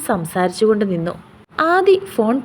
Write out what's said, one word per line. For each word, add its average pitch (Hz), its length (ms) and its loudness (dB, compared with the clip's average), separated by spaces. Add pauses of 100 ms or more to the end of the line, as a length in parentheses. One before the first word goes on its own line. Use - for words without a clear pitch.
സംസാരിച്ചുകൊണ്ട് 190 840 0
നിന്നു. 170 220 -4 (560)
ആദി 381 260 4 (160)
ഫോൺ 226 340 0